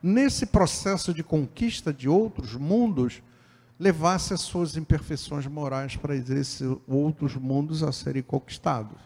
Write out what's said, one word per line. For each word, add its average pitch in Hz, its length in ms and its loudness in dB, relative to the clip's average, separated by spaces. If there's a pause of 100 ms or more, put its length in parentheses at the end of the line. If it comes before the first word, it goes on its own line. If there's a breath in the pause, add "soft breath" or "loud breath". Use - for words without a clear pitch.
nesse 240 440 4
processo 190 640 2
de 160 120 -4
conquista 160 680 -2
de 131 160 -4
outros 156 460 2
mundos, 151 680 0 (540 soft breath)
levasse 175 560 2
as 175 80 -2
suas 170 360 -2
imperfeições 147 720 -2
morais 135 480 -6
para 143 180 -4
esses 131 480 -2 (240)
outros 143 480 0
mundos 143 480 -2
a 147 80 0
serem 135 320 -4
conquistados. 127 840 -4